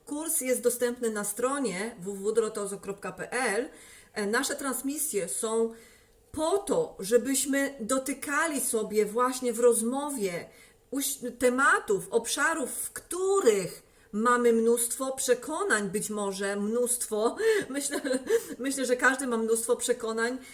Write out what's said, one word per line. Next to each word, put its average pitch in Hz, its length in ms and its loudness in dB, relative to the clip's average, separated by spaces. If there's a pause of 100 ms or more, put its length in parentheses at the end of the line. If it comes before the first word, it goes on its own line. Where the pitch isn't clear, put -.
Kurs 311 340 -4
jest 254 200 0
dostępny 240 500 0
na 208 140 -4
stronie 233 760 -2
w 170 40 -12
w 196 260 -4
w 220 40 -4
dorotozo 214 440 0
kropka 196 340 -8
p - 180 -10
l. 247 380 0 (460)
E, 208 120 -2
nasze 254 300 0
transmisje 269 720 -2
są 226 460 0 (580)
po 330 260 0
to, 170 400 -2
żebyśmy 269 840 0
dotykali 262 800 -2
sobie 214 460 0
właśnie 247 460 0
w 220 80 -6
rozmowie 233 880 2 (420)
uś-, - 280 -4 (200)
tematów, 247 720 4
obszarów, 285 600 0
w - 220 -8
których 339 960 2 (240)
mamy 240 400 4
mnóstwo 233 600 2
przekonań, 254 800 0
być 208 200 -4
może 202 460 -4
mnóstwo. 220 800 0 (100)
<laughs> 440 220 2
Myślę, 277 320 -4 (580)
myślę, 269 280 -2
że 247 100 2
każdy 262 300 2
ma 233 100 0
mnóstwo 226 400 2
przekonań, 233 640 -2 (160)